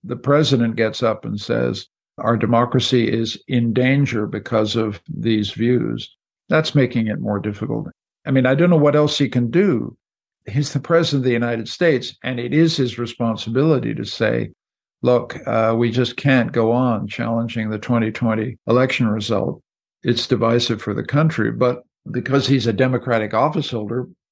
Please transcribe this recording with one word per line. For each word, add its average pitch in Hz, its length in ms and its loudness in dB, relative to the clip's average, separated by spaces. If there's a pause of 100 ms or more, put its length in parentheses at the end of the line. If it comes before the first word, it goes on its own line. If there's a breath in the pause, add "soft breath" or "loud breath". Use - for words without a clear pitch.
the 117 120 -8
president 131 600 2
gets 110 260 0
up 110 220 -2
and 107 140 -6
says, 117 460 -2 (320)
"Our 117 180 0
democracy 117 720 2
is 113 400 -2
in 120 240 0
danger 127 540 2
because 107 500 -2
of 110 320 -2
these 110 440 -2
views," 117 640 -2 (340)
that's 160 240 2
making 120 320 2
it 107 140 -4
more 104 200 -2
difficult. 107 500 -6 (360)
I - 60 -4
mean, 131 160 4
I 135 80 4
don't 175 160 4
know 170 60 6
what 147 180 4
else 151 240 2
he 139 100 2
can 120 220 0
do. 170 440 0 (520)
He's 139 260 -2
the 139 60 -2
president 160 400 2
of 123 60 -2
the 123 80 2
United 117 340 -2
States, - 560 -2
and 127 160 -6
it 123 120 -6
is 160 260 4
his 120 200 -2
responsibility 117 960 0
to 110 120 -6
say, 113 460 -2 (520)
"Look, 123 420 2
uh, 113 320 2
we 120 140 2
just 123 260 -2
can't 127 340 2
go 113 200 2
on 120 360 0
challenging 117 640 -4
the 107 80 -4
twenty 110 340 0
twenty 110 540 -2
election 123 420 2
result. 107 540 -2 (400)
It's - 260 -2
divisive 117 540 0
for 104 140 -4
the 117 80 -4
country." 135 480 0
But 123 320 -2 (260)
because 123 380 -2
he's 131 180 2
a 113 80 0
Democratic 117 640 0
office 151 340 -2
holder, 113 380 -6 (240)